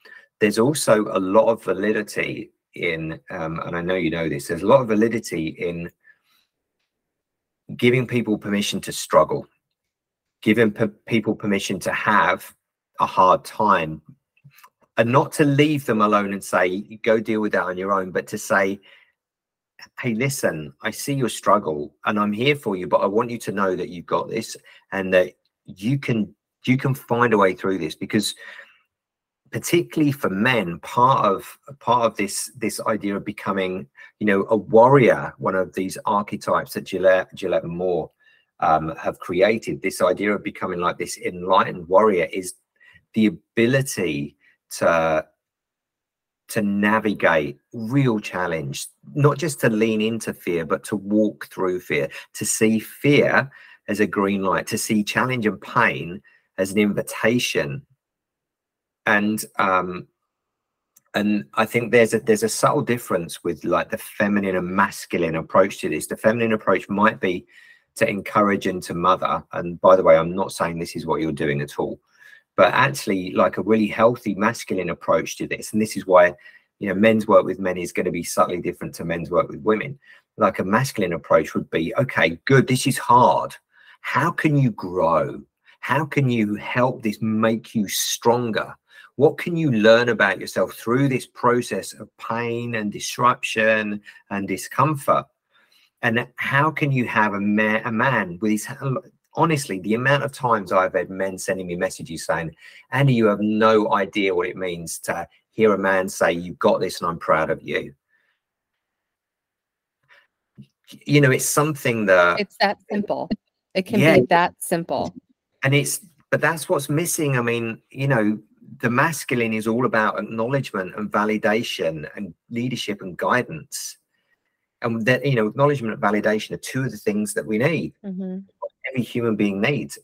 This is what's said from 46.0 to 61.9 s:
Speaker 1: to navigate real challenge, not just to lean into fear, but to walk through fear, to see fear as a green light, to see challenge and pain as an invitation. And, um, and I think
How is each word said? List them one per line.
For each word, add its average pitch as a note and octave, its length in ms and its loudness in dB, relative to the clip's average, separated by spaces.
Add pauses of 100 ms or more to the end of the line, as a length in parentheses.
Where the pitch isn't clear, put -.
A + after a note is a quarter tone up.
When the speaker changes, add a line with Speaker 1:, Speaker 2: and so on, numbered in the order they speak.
Speaker 1:
to A2 120 -4
navigate G2+ 960 0 (140)
real A#2 480 0
challenge, E2+ 680 -6 (280)
not C#3+ 220 4
just D3 240 -4
to B2+ 80 2
lean A2 320 0
into A2 320 -4
fear, E2+ 320 -4
but - 180 -4
to - 140 -4
walk G#2 500 0
through F#2 320 -4
fear, D#2 300 -4 (240)
to - 120 -8
see A2 340 2
fear C3+ 720 2 (380)
as G2+ 140 -2
a G2+ 60 4
green G2 360 0
light, F2 240 0
to A2+ 100 -4
see G#2 280 0
challenge A#2+ 400 -2
and G2 160 -2
pain E2+ 600 -2 (360)
as F#2+ 160 -2
an G#2 60 2
invitation. A2 1040 0 (1200)
And, G#2+ 400 2 (120)
um, F#2 480 0 (1080)
and G#2 400 0
I A2 120 0
think A#2 280 -2